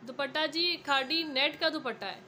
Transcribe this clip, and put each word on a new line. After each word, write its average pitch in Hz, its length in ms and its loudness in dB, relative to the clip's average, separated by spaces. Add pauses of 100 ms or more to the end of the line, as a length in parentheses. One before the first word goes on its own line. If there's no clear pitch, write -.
दुपट्टा 277 420 -2
जी 339 280 2 (120)
खादी 277 380 2
नेट 294 340 2
का 320 100 4
दुपट्टा 254 380 -6
है। 180 200 -8